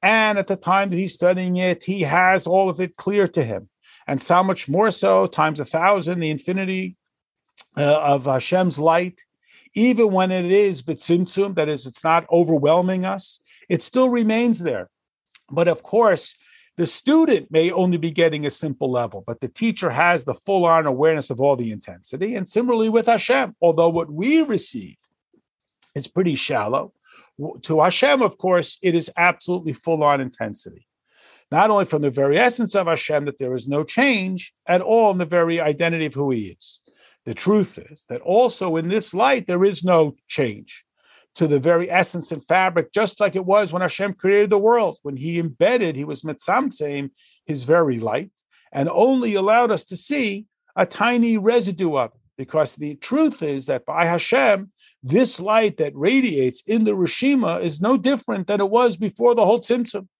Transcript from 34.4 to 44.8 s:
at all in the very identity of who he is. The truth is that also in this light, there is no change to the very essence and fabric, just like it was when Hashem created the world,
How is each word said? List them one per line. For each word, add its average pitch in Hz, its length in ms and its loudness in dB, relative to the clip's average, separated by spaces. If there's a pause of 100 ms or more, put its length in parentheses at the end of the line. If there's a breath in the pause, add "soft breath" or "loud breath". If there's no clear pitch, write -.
at 180 140 2
all 220 300 4
in 190 60 -2
the 180 80 -2
very 170 360 0
identity 160 460 0
of 139 60 -8
who 139 180 -2
he 104 260 -6
is. - 240 -20 (440 soft breath)
The 120 80 -8
truth 202 460 0 (120)
is - 180 -20
that 123 120 -10
also 190 540 0
in 165 140 -2
this 208 240 -4
light, 240 340 0
there 180 160 2
is 190 200 0
no 165 320 2 (120)
change - 560 -6 (520 soft breath)
to 165 120 0
the 147 120 2
very 170 300 2
essence 175 420 -2
and 156 140 -12
fabric, 180 480 0
just 208 260 -2
like 202 160 0
it 190 100 -4
was 196 280 2
when 180 80 -2
Hashem 190 320 -4
created 202 360 2
the 208 80 2
world, 220 440 2